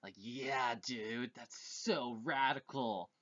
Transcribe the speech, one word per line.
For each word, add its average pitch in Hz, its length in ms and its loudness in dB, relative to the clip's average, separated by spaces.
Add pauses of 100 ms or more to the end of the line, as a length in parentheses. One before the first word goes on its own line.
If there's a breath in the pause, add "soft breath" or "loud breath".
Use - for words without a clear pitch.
(140)
Yeah, 127 600 0
dude, 117 600 -2
that's 120 220 -14
so 123 640 0
radical. 135 880 2 (100)